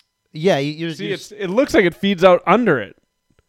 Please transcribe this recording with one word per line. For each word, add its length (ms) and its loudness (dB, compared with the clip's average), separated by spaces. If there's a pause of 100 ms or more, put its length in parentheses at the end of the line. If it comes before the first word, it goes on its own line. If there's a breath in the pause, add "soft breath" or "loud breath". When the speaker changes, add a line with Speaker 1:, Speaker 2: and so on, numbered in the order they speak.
(340)
Speaker 1:
Yeah, 260 0
you, 140 -4
you 220 -8
Speaker 2:
See, 140 -10
Speaker 1:
you 60 -6
Speaker 2:
it's, 180 -16
it 160 -10
looks 260 -2
like 100 4
it 120 0
feeds 260 -2
out 240 6
under 320 2
it. 180 -12 (520)